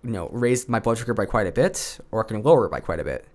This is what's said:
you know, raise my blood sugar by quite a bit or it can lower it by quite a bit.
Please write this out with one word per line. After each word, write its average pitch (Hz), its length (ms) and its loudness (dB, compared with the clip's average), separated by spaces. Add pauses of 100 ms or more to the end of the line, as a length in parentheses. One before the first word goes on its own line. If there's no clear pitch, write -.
you 123 60 -8
know, 92 180 -4
raise 120 400 0
my 117 100 0
blood 113 200 0
sugar 120 160 -4
by 101 120 0
quite 107 200 0
a 87 60 -2
bit - 460 0 (120)
or 110 120 -2
it - 20 0
can 107 180 -6
lower 131 240 6
it - 40 -4
by 67 100 -4
quite 82 200 -4
a - 40 -4
bit. 65 300 -6